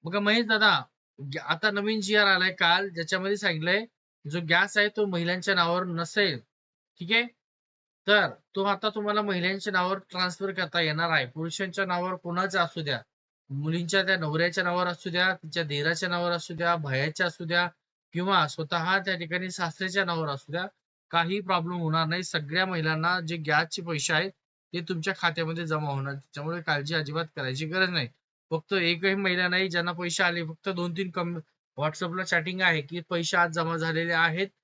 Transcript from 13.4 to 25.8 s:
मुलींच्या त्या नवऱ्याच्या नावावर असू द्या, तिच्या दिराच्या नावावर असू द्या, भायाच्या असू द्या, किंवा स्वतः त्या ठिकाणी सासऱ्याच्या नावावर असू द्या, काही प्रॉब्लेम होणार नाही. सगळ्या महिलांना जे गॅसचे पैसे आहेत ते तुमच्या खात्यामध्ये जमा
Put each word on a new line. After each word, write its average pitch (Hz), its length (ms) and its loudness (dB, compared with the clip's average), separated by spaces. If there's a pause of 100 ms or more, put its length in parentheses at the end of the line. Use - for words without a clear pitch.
मुलींच्या 165 540 0
त्या 185 140 2
नवऱ्याच्या 165 460 0
नावावर 180 240 0
असू 175 220 -4
द्या, 180 260 2
तिच्या 165 280 -6
दिराच्या 156 460 -2
नावावर 175 220 0
असू 170 240 -4
द्या, 170 200 2
भायाच्या 151 520 0
असू 170 180 -6
द्या, 175 240 2 (440)
किंवा 175 340 2
स्वतः 170 520 0
त्या 190 160 -2
ठिकाणी 175 360 -4
सासऱ्याच्या 185 540 -2
नावावर 160 240 -2
असू 139 220 -8
द्या, 180 160 -4 (440)
काही 170 280 2
प्रॉब्लेम 180 400 0
होणार 160 260 2
नाही. 175 180 -2
सगळ्या 165 420 -2
महिलांना 165 540 0
जे 170 180 -4
गॅसचे 156 440 0
पैसे 165 320 -2
आहेत 180 180 2 (420)
ते 175 80 -4
तुमच्या 170 360 -4
खात्यामध्ये 165 500 -2
जमा 151 220 -2